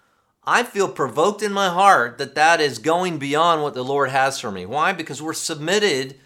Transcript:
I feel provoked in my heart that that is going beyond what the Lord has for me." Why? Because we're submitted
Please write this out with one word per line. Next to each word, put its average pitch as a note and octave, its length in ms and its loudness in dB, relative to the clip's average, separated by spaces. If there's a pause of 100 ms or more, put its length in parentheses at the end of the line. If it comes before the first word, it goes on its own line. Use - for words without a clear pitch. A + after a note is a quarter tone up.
(460)
I F#3 160 2
feel G3 260 -2
provoked E3 540 -2
in G#3 100 -2
my G3 180 0
heart E3+ 500 4
that C#3 160 -8
that D#3+ 260 4
is C3+ 160 0
going E3 400 0
beyond D3+ 460 2
what C#3+ 100 -4
the B2+ 100 -6
Lord C3+ 280 0
has C3+ 280 0
for A2+ 120 -8
me." F2+ 160 -10
Why? D3+ 260 -2
Because D3+ 280 -10
we're D#3 120 -8
submitted D3+ 920 -2